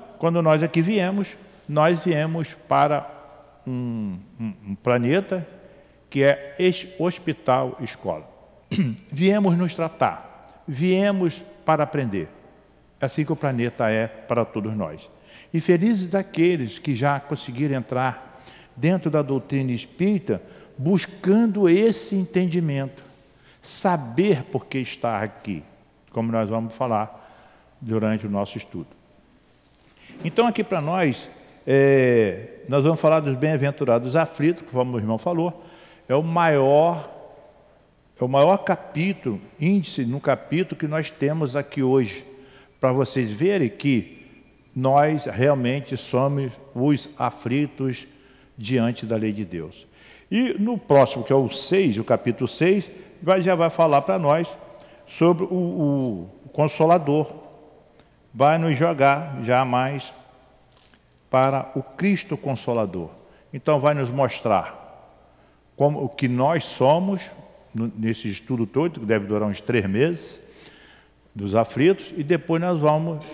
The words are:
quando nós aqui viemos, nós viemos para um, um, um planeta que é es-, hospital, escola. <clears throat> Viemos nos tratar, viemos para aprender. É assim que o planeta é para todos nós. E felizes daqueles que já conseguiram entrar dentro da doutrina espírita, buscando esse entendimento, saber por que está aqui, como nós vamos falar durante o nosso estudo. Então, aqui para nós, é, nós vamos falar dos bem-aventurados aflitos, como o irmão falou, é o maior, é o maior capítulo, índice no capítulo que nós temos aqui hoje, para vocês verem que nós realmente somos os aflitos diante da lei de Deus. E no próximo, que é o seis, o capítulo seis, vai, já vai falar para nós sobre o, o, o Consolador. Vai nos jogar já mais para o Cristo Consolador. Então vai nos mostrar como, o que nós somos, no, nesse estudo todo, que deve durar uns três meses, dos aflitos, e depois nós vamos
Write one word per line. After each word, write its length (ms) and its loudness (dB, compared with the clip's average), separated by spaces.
quando 240 0
nós 200 4
aqui 180 0
viemos, 560 0
nós 360 2
viemos 500 -2
para 400 2
um, 520 -6
um, 140 -6
um 60 -6
planeta 720 0
que 100 0
é 360 2
es-, 280 0
hospital, 840 -2
escola. 500 -8
<clears throat> 400 -4
Viemos 460 2
nos 180 -2
tratar, 920 -6
viemos 760 0
para 200 2
aprender. 440 -4
É 60 -2
assim 180 -2
que 80 -4
o 40 -4
planeta 520 -2
é 180 0
para 380 -2
todos 320 -6
nós. 340 -8
E 80 0
felizes 500 2
daqueles 680 0
que 160 -4
já 240 0
conseguiram 580 -4
entrar 680 -4
dentro 340 0
da 120 2
doutrina 500 -2
espírita, 680 -2
buscando 920 2
esse 480 2
entendimento, 880 -2
saber 840 0
por 220 -6
que 120 -6
está 440 -4
aqui, 400 -8
como 200 -4
nós 180 0
vamos 260 -6
falar 460 -4
durante 460 -2
o 40 -6
nosso 280 -4
estudo. 300 -12
Então, 220 2
aqui 160 0
para 180 -2
nós, 480 0
é, 1040 4
nós 160 2
vamos 160 2
falar 200 4
dos 140 -2
bem-aventurados 800 0
aflitos, 560 0
como 260 -2
o 20 -2
irmão 200 -2
falou, 460 -4
é 60 2
o 80 4
maior, 880 4
é 40 -2
o 40 0
maior 300 4
capítulo, 840 -4
índice 440 0
no 160 -4
capítulo 580 -2
que 80 -6
nós 240 -4
temos 460 -2
aqui 260 -4
hoje, 420 2
para 120 2
vocês 380 -2
verem 380 0
que 760 -6
nós 520 2
realmente 720 0
somos 560 -2
os 440 0
aflitos 880 -4
diante 500 -2
da 100 -2
lei 160 -2
de 120 -6
Deus. 420 -12
E 280 0
no 200 0
próximo, 460 4
que 80 -2
é 40 6
o 140 2
seis, 480 0
o 60 -4
capítulo 440 -2
seis, 420 0
vai, 200 2
já 120 2
vai 160 2
falar 320 2
para 160 -2
nós 300 0
sobre 380 2
o, 100 -4
o, 760 -2
o 40 -20
Consolador. 840 2
Vai 240 4
nos 180 0
jogar 680 2
já 220 2
mais 480 -2
para 440 2
o 80 -6
Cristo 540 -2
Consolador. 760 -4
Então 260 0
vai 160 2
nos 160 -2
mostrar 720 -2
como, 280 0
o 40 -4
que 200 -4
nós 360 0
somos, 580 0
no, 220 -6
nesse 340 -4
estudo 360 -4
todo, 340 -2
que 60 -10
deve 200 0
durar 220 0
uns 120 -6
três 280 0
meses, 520 -2
dos 200 -4
aflitos, 640 2
e 60 -4
depois 380 0
nós 180 0
vamos 560 0